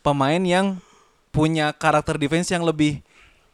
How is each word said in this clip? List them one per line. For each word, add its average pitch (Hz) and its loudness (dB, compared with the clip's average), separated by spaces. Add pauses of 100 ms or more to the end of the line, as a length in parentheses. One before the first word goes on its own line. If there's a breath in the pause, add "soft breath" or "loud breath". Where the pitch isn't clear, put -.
pemain 143 0
yang 185 0 (480 soft breath)
punya 151 0
karakter 151 0
defense 156 -2
yang 170 -2
lebih 151 0 (500 soft breath)